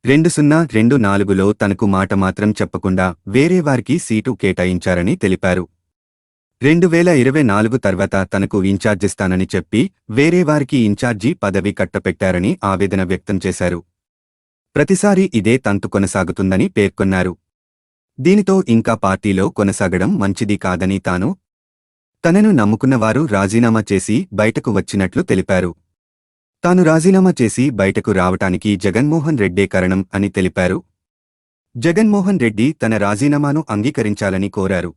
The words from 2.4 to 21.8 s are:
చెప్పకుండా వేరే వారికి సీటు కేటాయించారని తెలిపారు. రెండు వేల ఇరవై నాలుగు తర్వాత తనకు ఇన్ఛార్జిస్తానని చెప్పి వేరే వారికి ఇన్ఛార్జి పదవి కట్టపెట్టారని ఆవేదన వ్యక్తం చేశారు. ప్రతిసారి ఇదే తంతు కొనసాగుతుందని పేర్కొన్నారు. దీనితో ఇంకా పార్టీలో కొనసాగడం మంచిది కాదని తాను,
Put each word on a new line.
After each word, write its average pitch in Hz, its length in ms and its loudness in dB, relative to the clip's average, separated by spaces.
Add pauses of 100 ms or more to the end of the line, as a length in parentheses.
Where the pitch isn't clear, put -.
చెప్పకుండా 92 480 -2 (300)
వేరే 175 320 2
వారికి 127 280 0 (100)
సీటు 110 260 -2 (100)
కేటాయించారని 92 800 -2
తెలిపారు. 92 420 0 (1000)
రెండు 170 200 4 (100)
వేల 175 120 4 (140)
ఇరవై 139 300 2
నాలుగు 110 240 2 (100)
తర్వాత 95 280 -2 (200)
తనకు 98 220 -2 (160)
ఇన్ఛార్జిస్తానని 95 840 -2
చెప్పి 104 260 -2 (380)
వేరే 165 320 2
వారికి 147 260 -2 (120)
ఇన్ఛార్జి 113 420 -2 (120)
పదవి 98 360 -2
కట్టపెట్టారని 92 760 -2 (200)
ఆవేదన 95 280 -2 (100)
వ్యక్తం 95 360 -4
చేశారు. 87 340 -4 (920)
ప్రతిసారి 190 500 2 (160)
ఇదే 113 240 2
తంతు 101 320 -2
కొనసాగుతుందని 95 720 0 (100)
పేర్కొన్నారు. 95 560 0 (920)
దీనితో 190 280 4 (200)
ఇంకా 113 200 2 (100)
పార్టీలో 95 400 0 (140)
కొనసాగడం 95 540 0 (100)
మంచిది 101 420 -2
కాదని 92 320 -2 (120)
తాను, 90 200 -2 (960)